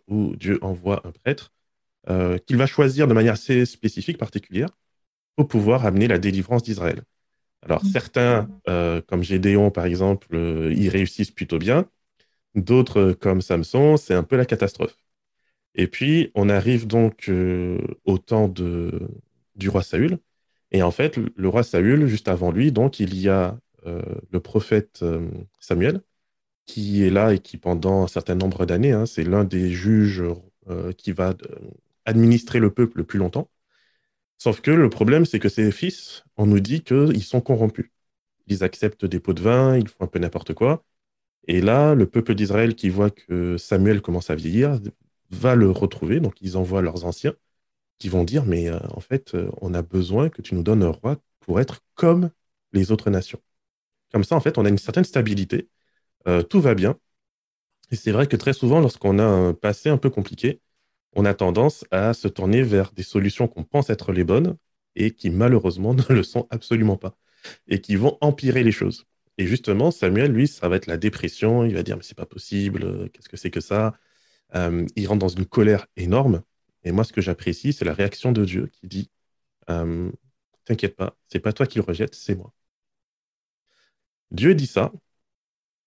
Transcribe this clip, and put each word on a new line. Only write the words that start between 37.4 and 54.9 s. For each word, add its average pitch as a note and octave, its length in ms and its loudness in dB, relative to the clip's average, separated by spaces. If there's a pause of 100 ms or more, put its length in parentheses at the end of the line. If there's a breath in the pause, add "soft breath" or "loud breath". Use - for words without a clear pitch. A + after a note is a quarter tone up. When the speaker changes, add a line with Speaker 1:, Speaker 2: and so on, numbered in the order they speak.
Speaker 1:
corrompus. A2+ 500 -2 (560)
Ils F#2+ 160 -4
acceptent G#2 420 -4
des F2+ 140 -2
pots F#2+ 140 -2
de E2 80 -4
vin, B2+ 360 4
ils A2 100 0
font - 180 -8
un - 20 -8
peu - 120 -6
n'importe E2+ 340 -6
quoi. C#3 320 0 (600)
Et F2+ 140 2
là, C#3 340 4
le A2+ 120 6
peuple A2+ 280 0
d'Israël G#2 400 0
qui G2 140 -2
voit G2+ 220 2
que F2 460 -6
Samuel G2+ 440 2
commence F2 280 -6
à D#2 60 0
vieillir, A2 440 0 (520)
va A#2+ 240 2
le G#2+ 160 6
retrouver. F#2 500 -2
Donc, E2 200 -4
ils F#2 160 -6
envoient F#2 240 -2
leurs E2+ 240 -4
anciens F2 300 -6 (640)
qui F#2+ 100 -8
vont F2+ 140 2
dire, « B2+ 240 -2
Mais, E2+ 220 -2
euh, E2 100 -6 (120)
en - 100 -12
fait, - 340 -6
euh, F2+ 160 -4 (100)
on F2+ 120 -6
a F2 100 -2
besoin F#2+ 460 -2
que - 120 -14
tu - 140 -8
nous F2 80 -2
donnes G#2 200 2
un E2+ 80 2
roi C3+ 260 -4 (240)
pour F#2 180 -2
être - 220 -4 (140)
comme E3+ 360 2 (420)
les F#2+ 180 2
autres G#2+ 200 0
nations. » F#2 300 -4 (720)
Comme G#2 100 2
ça, - 120 0
en D3 60 2
fait, - 160 -2
on G#2 80 2
a G#2 40 4
une G2+ 100 4
certaine - 260 0